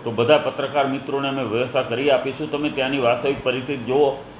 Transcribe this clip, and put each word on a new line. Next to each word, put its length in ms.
તો 80
બધા 260
પત્રકાર 500
મિત્રોને 400
અમે 160
વ્યવસ્થા 380
કરી 280
આપીશું. 420
તમે 180
ત્યાંની 300
વાસ્તવિક 440
પરિસ્થિતિ 400
જુઓ 260